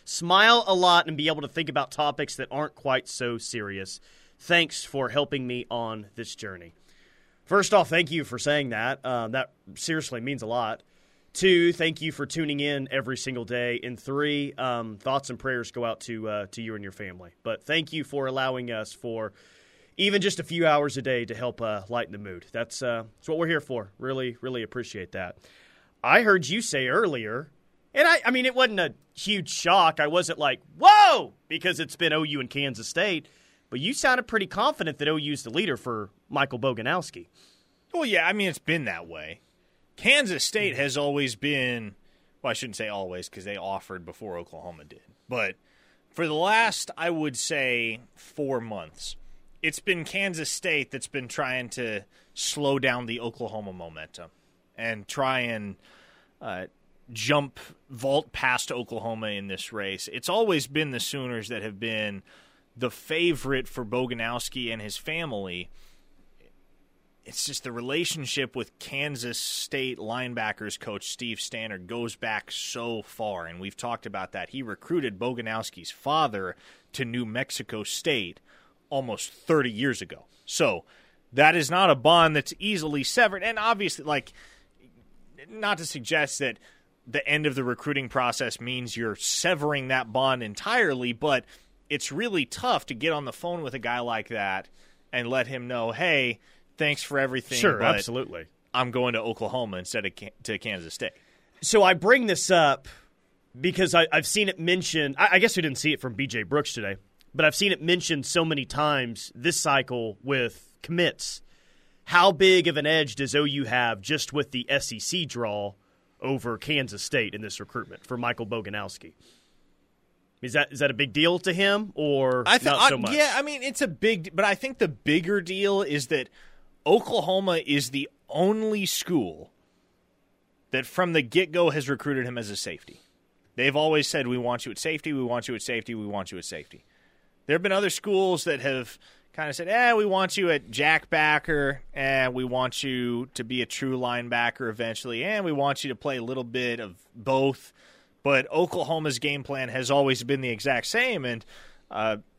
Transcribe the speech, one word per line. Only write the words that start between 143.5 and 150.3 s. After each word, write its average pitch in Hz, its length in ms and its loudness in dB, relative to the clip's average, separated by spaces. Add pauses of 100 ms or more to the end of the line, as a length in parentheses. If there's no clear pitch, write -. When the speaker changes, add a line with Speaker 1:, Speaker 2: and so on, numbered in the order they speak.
Speaker 2:
a 120 60 0
true 131 320 -2
linebacker 120 720 0
eventually, 113 540 -4
and 208 200 0
we 170 60 0
want 139 320 2
you 147 60 -4
to 127 80 -6
play 139 220 -4
a 120 40 -6
little 127 220 -4
bit 120 340 -2
of 104 160 -10 (180)
both." 135 600 0 (500)
But 139 300 4
Oklahoma's 156 640 0
game 143 240 -2
plan 131 260 -6
has 123 220 -2
always 135 320 4
been 135 200 0